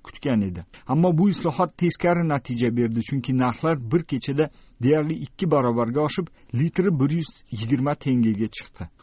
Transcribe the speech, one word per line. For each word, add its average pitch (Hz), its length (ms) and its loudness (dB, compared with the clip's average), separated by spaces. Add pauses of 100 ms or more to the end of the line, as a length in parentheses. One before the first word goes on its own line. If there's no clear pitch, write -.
kutgan 123 440 0
edi. 87 120 -10 (320)
Ammo 170 240 4
bu 196 160 4
islohot 170 380 -2 (100)
teskari 175 420 0 (100)
natija 123 440 -2
berdi, 117 320 0
chunki 135 220 -4 (120)
narxlar 156 320 0 (160)
bir 160 100 2 (100)
kechada 139 340 0 (380)
deyarli 151 320 2 (100)
ikki - 280 -6
barobarga 120 560 2
oshib, 185 180 -6 (320)
litri 175 400 2
bir 139 180 2
yuz 160 120 -4 (300)
yigirma 131 340 0 (120)
tengaga 113 500 0
chiqdi. - 280 -16 (200)